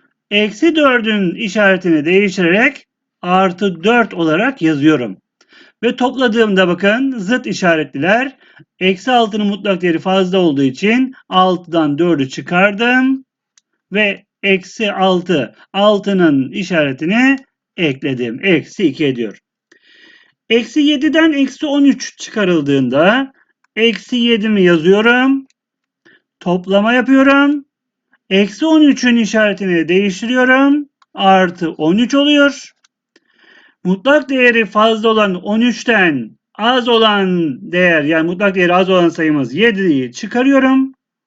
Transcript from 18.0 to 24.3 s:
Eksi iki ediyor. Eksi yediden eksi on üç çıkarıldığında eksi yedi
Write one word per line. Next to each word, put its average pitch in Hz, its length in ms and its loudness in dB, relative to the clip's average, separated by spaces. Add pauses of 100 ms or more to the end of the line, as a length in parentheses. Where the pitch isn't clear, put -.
Eksi 175 440 -2
iki 147 200 -2
ediyor. 120 320 -6 (1120)
Eksi 233 300 0
yediden 302 520 0
eksi 277 340 -4
on 285 180 0
üç - 340 -2
çıkarıldığında 165 1120 0 (440)
eksi 220 400 -2
yedi 233 320 0